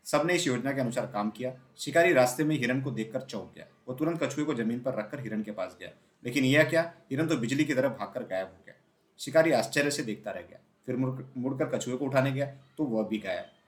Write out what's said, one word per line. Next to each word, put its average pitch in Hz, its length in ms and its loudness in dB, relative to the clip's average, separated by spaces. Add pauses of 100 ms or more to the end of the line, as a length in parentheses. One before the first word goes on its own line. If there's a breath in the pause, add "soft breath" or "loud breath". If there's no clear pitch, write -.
सबने 170 300 2
इस 165 120 0
योजना 127 260 0
के 135 80 -2
अनुसार 117 260 -2
काम 104 240 -2
किया। 127 260 -8 (220)
शिकारी 165 340 4
रास्ते 131 320 4
में 151 140 2
हिरन 127 240 0
को 139 80 -4
देखकर 110 300 -4
चौंक 92 340 -12
गया। - 120 -18 (220)
वो 131 60 -8
तुरंत 156 280 -2
कछुए 143 220 -2
को 151 100 -2
जमीन 117 260 -2
पर 127 140 -4
रखकर 107 260 -8
हिरन 107 220 -4
के 107 80 -8
पास 92 300 -8
गया, 90 100 -12 (340 soft breath)
लेकिन 131 200 0
यह 147 200 6
क्या, 165 300 2 (160)
हिरन 151 180 0
तो 151 80 2
बिजली 131 280 0
की 147 100 0
तरह 131 140 2
भागकर - 340 -6
गायब 95 240 -4
हो - 200 -20
गया। - 80 -20 (440)
शिकारी 160 340 4
आश्चर्य 143 380 2
से 143 120 -4
देखता 107 280 -6
रह 90 120 -8
गया, - 160 -20 (280)
फिर 123 100 -4
मुड़-, 131 280 -2 (120)
मुड़कर 131 420 -2
कछुए 123 180 -4
को 143 80 -4
उठाने 131 280 2
गया 135 140 -2
तो - 380 -8
वह 110 240 0
भी 104 100 -2
गायब। 92 260 -6 (240)